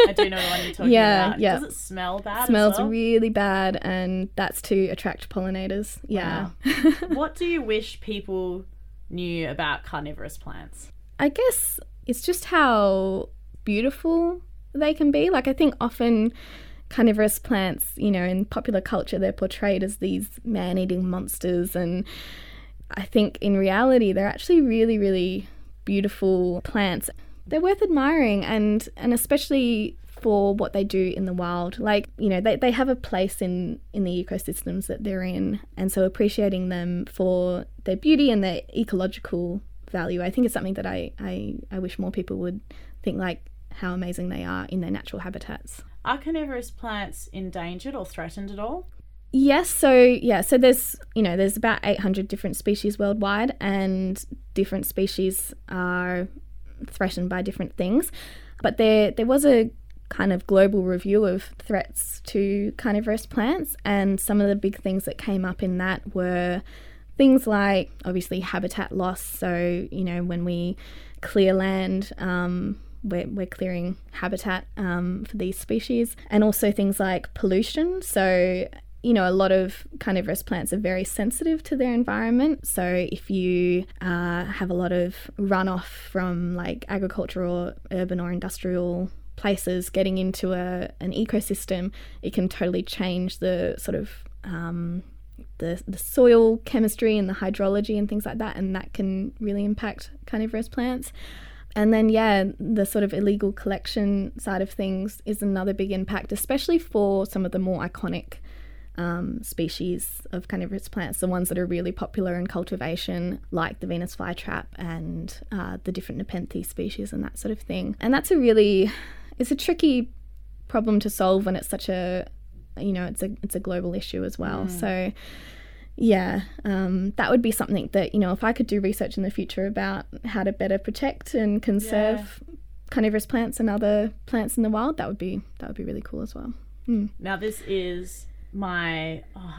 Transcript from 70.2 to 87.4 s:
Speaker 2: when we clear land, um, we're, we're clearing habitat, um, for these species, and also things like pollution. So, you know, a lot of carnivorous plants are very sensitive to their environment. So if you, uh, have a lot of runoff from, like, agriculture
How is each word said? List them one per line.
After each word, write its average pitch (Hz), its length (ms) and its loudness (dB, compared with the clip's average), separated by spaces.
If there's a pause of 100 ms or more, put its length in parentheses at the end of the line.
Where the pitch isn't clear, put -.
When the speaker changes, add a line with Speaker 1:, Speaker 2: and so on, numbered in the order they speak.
Speaker 2:
when 175 200 -2
we 175 320 -2 (460)
clear 190 320 6
land, 190 640 0
um, 180 640 -2 (220)
we're, 180 240 -2
we're 196 180 -4
clearing 180 500 -4 (160)
habitat, 185 640 -4
um, 180 500 -2
for - 120 -8
these 185 200 -2
species, 233 600 0 (120)
and 214 140 6
also 214 280 4
things 196 280 2
like 185 340 0
pollution. 311 680 2
So, 185 640 2 (360)
you 240 100 4
know, 190 140 6
a 180 40 4
lot 190 200 6
of 190 360 2 (120)
carnivorous 185 440 0
plants - 280 -2
are 185 60 0
very 185 260 0
sensitive 311 600 -2
to - 120 -2
their 254 180 2
environment. 233 720 2
So 180 440 0
if - 200 -10
you, 180 540 2 (160)
uh, 175 440 -2
have 190 240 -4
a 175 60 0
lot 180 160 0
of 180 240 0 (240)
runoff 190 460 0
from, 175 720 -4
like, - 320 -6
agriculture 190 580 -4